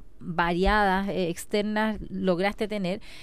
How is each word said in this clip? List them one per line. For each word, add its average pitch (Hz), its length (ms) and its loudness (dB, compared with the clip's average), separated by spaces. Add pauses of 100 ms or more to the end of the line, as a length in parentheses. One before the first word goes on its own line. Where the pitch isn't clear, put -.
(220)
variadas, 185 880 2
eh, 180 220 0
externas, 214 680 0 (120)
lograste 190 580 0
tener, 196 320 -4 (240)